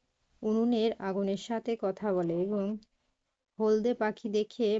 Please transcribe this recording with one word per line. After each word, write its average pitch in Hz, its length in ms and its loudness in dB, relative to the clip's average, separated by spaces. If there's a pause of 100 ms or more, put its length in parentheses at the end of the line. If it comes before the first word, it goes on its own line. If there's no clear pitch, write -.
(420)
উনুনের 226 580 2
আগুনের 196 380 -2
সাথে 226 340 -4 (100)
কথা 196 320 -2
বলে 170 280 0
এবং 202 240 -2 (960)
হলদে 220 340 2
পাখি 214 360 -2
দেখে 214 380 0 (120)